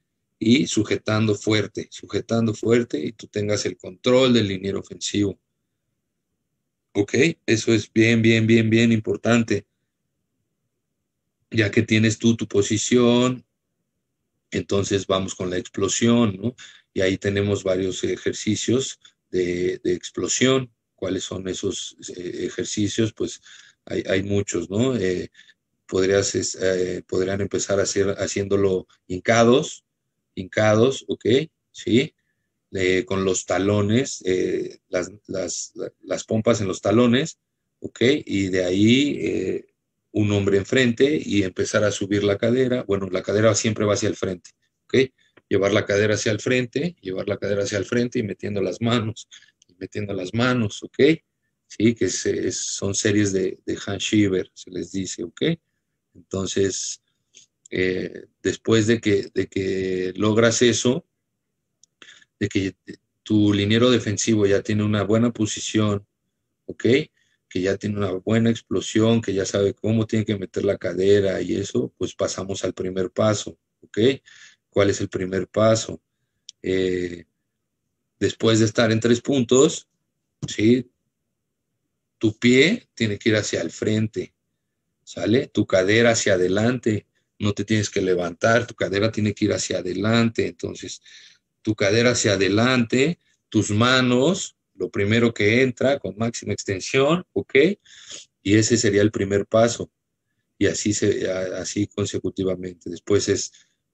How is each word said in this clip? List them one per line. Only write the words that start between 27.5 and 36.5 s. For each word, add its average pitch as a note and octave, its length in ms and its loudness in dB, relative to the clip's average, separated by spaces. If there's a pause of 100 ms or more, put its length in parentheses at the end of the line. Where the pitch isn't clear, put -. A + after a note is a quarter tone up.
a F#2 40 2
hacer, G2 340 0
haciéndolo G2 680 0 (200)
hincados, A#2 800 2 (480)
hincados, G#2+ 720 2
¿ok? - 160 -6 (480)
¿Sí? C3+ 420 0 (580)
Eh, F#2 340 0
con F#2+ 180 -2
los F#2 220 -2
talones, G#2 800 0
eh, F#2 520 -2 (100)
las, F#2 220 -4 (160)
las, - 480 -8
la-, F#2+ 180 -12 (100)
las - 220 -8
pompas A2 360 0